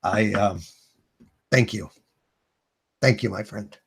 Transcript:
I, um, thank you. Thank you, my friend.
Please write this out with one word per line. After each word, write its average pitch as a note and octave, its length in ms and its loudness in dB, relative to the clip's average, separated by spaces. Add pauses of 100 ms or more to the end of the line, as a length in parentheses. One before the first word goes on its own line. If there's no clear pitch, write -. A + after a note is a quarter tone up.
I, G#2 300 0
um, F#2+ 260 0 (920)
thank B2 220 4
you. G#2+ 160 -10 (1120)
Thank B2 220 2
you, A#2 60 -2
my F#2+ 140 -6
friend. - 440 -12